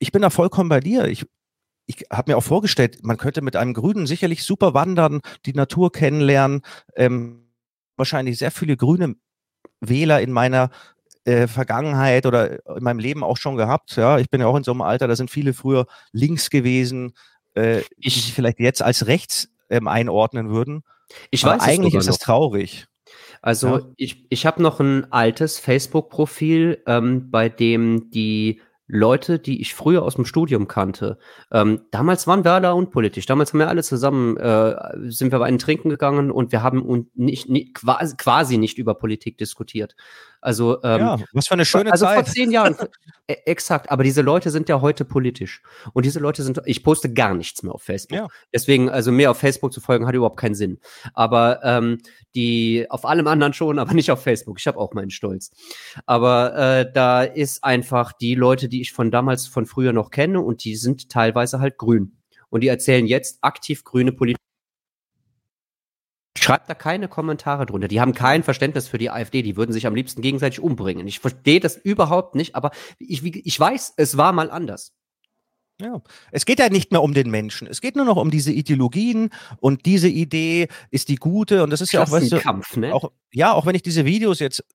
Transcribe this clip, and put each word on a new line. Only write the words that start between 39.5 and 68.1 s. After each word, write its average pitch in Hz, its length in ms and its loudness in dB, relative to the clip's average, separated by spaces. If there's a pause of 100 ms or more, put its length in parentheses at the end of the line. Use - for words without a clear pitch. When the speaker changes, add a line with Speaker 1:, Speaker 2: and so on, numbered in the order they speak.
Speaker 2:
Also, 117 420 0
ähm, 113 180 2
Speaker 1:
Ja, 156 160 2 (140)
was 139 160 -2
für 190 60 2
eine 170 120 4
schöne 202 260 2
Speaker 2:
also 180 140 4
vor 214 180 4
Speaker 1:
Zeit. - 40 -6
Speaker 2:
zehn 247 220 0
Jahren, 214 240 4
Speaker 1:
<laughs> - 540 -12
Speaker 2:
e-, 143 60 -6 (100)
exakt, - 480 -2
aber 131 100 2
diese 135 200 4
Leute 160 280 2
sind 156 200 -2
ja 139 100 2
heute 143 240 0
politisch. 127 580 -4 (300)
Und 127 140 2
diese 143 120 -2
Leute 147 240 -4
sind, 135 220 -6
ich - 180 -4
poste 151 300 0
gar 113 220 2
nichts - 280 -8
mehr 90 120 -10
auf - 80 -16
Facebook. 117 360 -8
Speaker 1:
Ja. 208 100 -8 (240)
Speaker 2:
Deswegen, 127 360 2
also 123 240 0
mir 131 180 4
auf 117 80 -2
Facebook 135 340 -2
zu - 100 -14
folgen, 120 240 0
hat 127 80 -2
überhaupt 120 260 0
keinen 107 140 -2
Sinn. 98 260 -4 (320)
Aber, 117 500 2
ähm, 117 360 0 (360)
die, 117 540 0
auf 127 160 -8
allem 156 220 0
anderen 147 260 2
schon, 151 260 -2
aber 127 140 -2
nicht 160 180 2
auf 127 120 0
Facebook. 110 360 -2
Ich - 80 -12
hab 139 120 -2
auch 104 160 -6
meinen 98 160 -8
Stolz. 95 400 -8 (560)
Aber, 123 500 2
äh, 131 340 2
da 127 320 4
ist 139 400 -4
einfach 123 520 0
die 123 200 -2
Leute, 127 360 2
die 123 100 -6
ich 123 120 -10
von 117 180 0
damals, 127 360 0
von 117 200 -4
früher 127 260 0
noch 110 180 0
kenne, 175 300 0
und - 240 -4
die 110 120 -6
sind 123 340 -4
teilweise 120 500 0
halt 135 160 -2
grün. 110 400 0 (320)
Und 117 140 -2
die 131 60 2
erzählen 127 360 2
jetzt 127 380 -2
aktiv - 420 -4
grüne 127 280 2
Politik. 123 260 -2 (2000)
Schreibt - 320 0
da 160 40 -8
keine 185 340 -6
Kommentare 147 580 -6
drunter. 98 220 -6
Die 107 120 0
haben 127 140 2